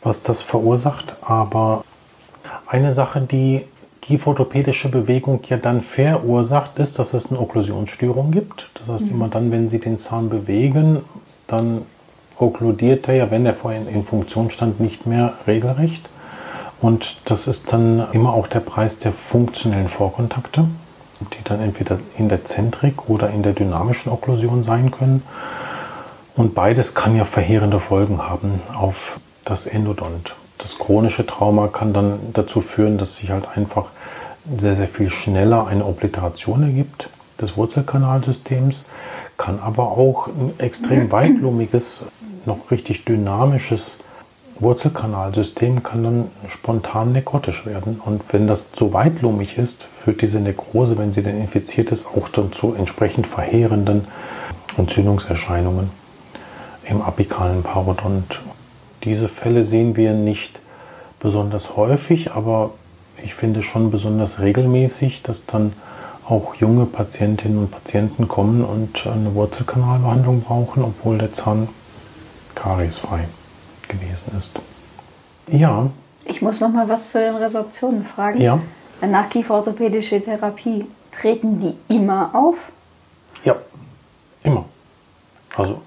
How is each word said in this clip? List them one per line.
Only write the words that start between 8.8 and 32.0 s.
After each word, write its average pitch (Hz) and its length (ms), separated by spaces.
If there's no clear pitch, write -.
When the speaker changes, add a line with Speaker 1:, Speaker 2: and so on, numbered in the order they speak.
Speaker 1:
heißt, 208 100
Speaker 2:
Mhm. 202 60
Speaker 1:
immer 117 160
dann, 113 240
wenn 113 180
Sie 113 100
den 113 200
Zahn 113 300
bewegen, 131 720
dann 113 360
okkludiert 117 680
er 131 80
ja, 117 160
wenn 120 140
er 110 80
vorhin 110 340
in 104 160
Funktion 110 480
stand, 107 300
nicht - 260
mehr 120 260
regelrecht. 127 600
Und 113 440
das - 220
ist - 240
dann 113 400
immer 117 220
auch 110 140
der 117 120
Preis 110 400
der 104 140
funktionellen 110 760
Vorkontakte, 123 800
die - 240
dann 104 160
entweder 98 360
in 110 100
der 98 160
Zentrik 117 640
oder 104 200
in 104 120
der 101 120
dynamischen 98 580
Okklusion 120 520
sein 120 280
können. 131 320
Und 113 180
beides 110 400
kann 110 220
ja 110 80
verheerende 101 560
Folgen 98 480
haben 95 320
auf - 420
das - 200
Endodont. 101 680
Das - 200
chronische 110 480
Trauma 104 440
kann 107 240
dann 101 260